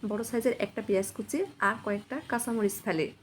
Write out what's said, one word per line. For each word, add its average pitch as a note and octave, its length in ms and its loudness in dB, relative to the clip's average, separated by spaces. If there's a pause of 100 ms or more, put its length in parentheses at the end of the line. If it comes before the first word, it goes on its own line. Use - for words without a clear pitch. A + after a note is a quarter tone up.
(100)
বড় G#3 200 0
সাইজের A#3 240 2 (100)
একটা G3+ 180 -6
পেঁয়াজ G3 340 2
কুচি A3 220 -4 (220)
আর G#3 240 4
কয়েকটা G#3 320 -4 (120)
কাঁচামরিচ A3+ 540 0
ফালি D#3+ 240 0 (160)